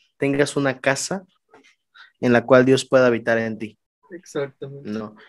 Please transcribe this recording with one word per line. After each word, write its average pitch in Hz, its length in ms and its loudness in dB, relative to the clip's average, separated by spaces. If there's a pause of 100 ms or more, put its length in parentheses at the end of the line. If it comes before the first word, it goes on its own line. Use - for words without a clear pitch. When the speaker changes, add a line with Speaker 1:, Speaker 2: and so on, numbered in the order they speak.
(160)
Speaker 1:
tengas 143 400 -2
una 135 240 -2
casa 175 440 -4 (960)
en 123 120 2
la 117 120 4
cual 127 200 6
Dios 135 240 2
pueda 127 180 4
habitar 117 320 0
en 113 200 -6
ti. 107 200 -14 (320)
Speaker 2:
Exactamente. 139 800 -12
Speaker 1:
No, 107 240 -10 (140)